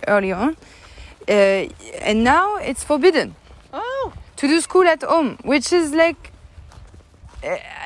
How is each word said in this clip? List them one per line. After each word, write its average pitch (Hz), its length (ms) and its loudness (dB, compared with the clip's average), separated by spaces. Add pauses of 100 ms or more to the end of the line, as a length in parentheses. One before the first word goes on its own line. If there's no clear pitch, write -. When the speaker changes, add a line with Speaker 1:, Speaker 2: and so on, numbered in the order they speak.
Speaker 1:
early 196 260 2
on. 254 220 -2 (720)
Uh, 196 400 2 (340)
and 214 220 0
now 359 340 2
it's - 260 -8
forbidden 294 520 0 (380)
Speaker 2:
Oh. 494 380 -6 (240)
Speaker 1:
to - 120 -2
do 330 140 2
school 370 260 2
at 320 160 2
home, 320 400 0
which 262 280 -2
is 339 220 2
like, 330 380 0 (1120)
uh, 175 120 -6 (300)